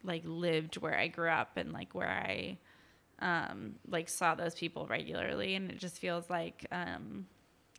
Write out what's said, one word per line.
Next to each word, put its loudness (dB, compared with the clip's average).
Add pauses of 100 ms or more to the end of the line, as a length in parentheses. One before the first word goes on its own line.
like, -2
lived 2
where 0
I 4
grew 0
up 2
and, -2
like, -8
where 0
I, 0 (600)
um, 0 (120)
like, 0
saw 4
those 0
people -2
regularly. 0
And -2
it -10
just -6
feels -2
like, -2
um, -4 (520)